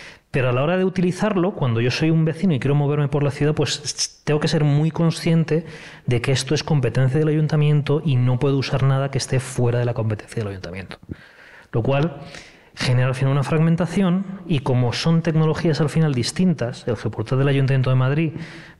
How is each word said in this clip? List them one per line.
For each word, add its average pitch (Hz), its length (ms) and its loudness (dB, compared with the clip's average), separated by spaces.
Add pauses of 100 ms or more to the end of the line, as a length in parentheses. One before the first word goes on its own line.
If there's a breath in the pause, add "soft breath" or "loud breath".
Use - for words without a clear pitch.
(320 loud breath)
Pero 131 180 0
a - 20 0
la 127 120 2
hora 175 140 2
de 185 80 2
utilizarlo, 185 680 0
cuando 117 280 0
yo 123 100 0
soy 160 180 0
un 160 160 4
vecino 165 300 0
y 120 40 0
quiero 131 140 0
moverme 143 360 0
por 147 120 0
la 143 80 0
ciudad, 147 240 0
pues - 720 -4
tengo 147 160 0
que 160 80 -2
ser 151 160 0
muy 147 260 2
consciente 165 760 0 (420 loud breath)
de 120 140 2
que 139 100 0
esto 131 240 0
es - 80 -2
competencia 131 560 2
del 156 80 2
ayuntamiento 151 760 2
y 139 120 2
no 123 240 2
puedo 139 180 2
usar 131 260 -2
nada 135 280 2
que - 80 -2
esté 131 200 -2
fuera 120 400 -2
de 123 60 0
la 120 80 -2
competencia 110 480 -6
del 101 120 -6
ayuntamiento. 92 440 -12 (720 loud breath)
Lo 117 120 -2
cual 143 380 -2 (520 loud breath)
genera 127 360 2
al 131 60 -2
final 135 180 0
una 143 100 2
fragmentación 170 1040 0
y 143 140 0
como 123 320 2
son 165 280 2
tecnologías 156 600 2
al 156 80 0
final 156 260 2
distintas, 127 720 -2
el 117 100 -2
geoportal 113 400 -4
del 135 120 2
Ayuntamiento 135 420 2
de 131 40 4
Madrid 143 360 2 (480 loud breath)